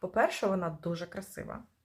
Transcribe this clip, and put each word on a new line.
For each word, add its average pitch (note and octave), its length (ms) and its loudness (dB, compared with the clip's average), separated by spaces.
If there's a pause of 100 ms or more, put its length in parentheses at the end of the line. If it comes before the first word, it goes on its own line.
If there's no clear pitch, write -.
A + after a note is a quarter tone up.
По-перше, G#3+ 440 4
вона F3+ 360 2
дуже E3+ 240 -2
красива. - 580 -10 (200)